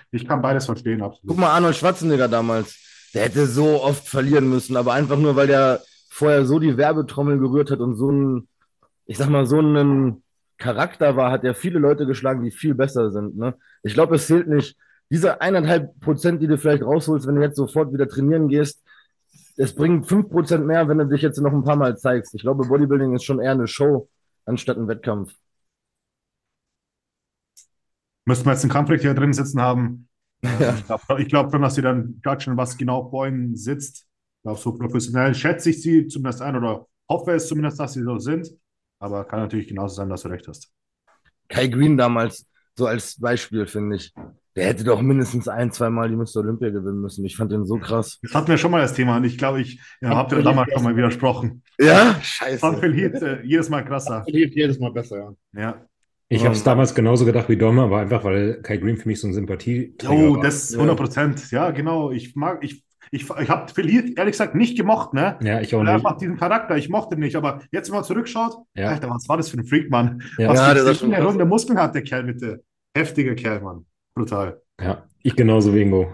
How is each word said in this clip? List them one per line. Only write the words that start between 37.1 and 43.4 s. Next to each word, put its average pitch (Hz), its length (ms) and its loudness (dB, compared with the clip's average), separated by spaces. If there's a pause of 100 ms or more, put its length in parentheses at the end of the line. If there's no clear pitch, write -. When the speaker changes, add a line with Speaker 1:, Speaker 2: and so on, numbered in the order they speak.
Speaker 1:
es 160 160 -2
zumindest, 151 320 -4
dass 139 140 -8
sie 127 100 -8
so 120 160 -6
sind. 160 300 -6 (500)
Aber 101 260 -8
kann 110 140 -8
natürlich 104 300 -6
genauso 98 260 -8
sein, 98 140 -8
dass 90 140 -10
du 87 60 -10
recht 87 180 -12
hast. - 220 -20 (800)
Speaker 2:
Kai 131 200 -2
Green 139 300 4
damals, 117 480 0 (320)
so 123 100 0
als 113 320 -6
Beispiel, 113 480 -4